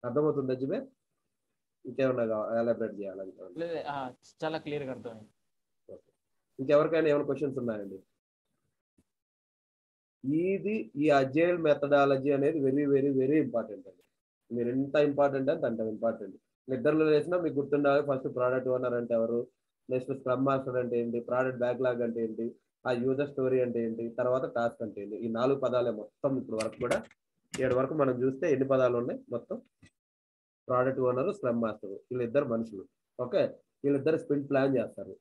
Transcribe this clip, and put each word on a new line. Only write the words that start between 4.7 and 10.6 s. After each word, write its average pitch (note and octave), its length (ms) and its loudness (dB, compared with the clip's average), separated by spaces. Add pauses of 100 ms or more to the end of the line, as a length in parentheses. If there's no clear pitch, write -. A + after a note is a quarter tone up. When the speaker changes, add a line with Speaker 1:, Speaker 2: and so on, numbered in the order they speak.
Speaker 2:
అర్థమైంది. A2+ 380 -14 (640)
Speaker 1:
ఓకే. - 180 -20 (480)
ఇంకెవరికైనా D#3 500 4
ఏమైనా C#3+ 160 2
క్వశ్చన్స్ C#3 320 -2
ఉన్నాయండి? G#2 420 -6 (2250)
ఇది F#3+ 600 -2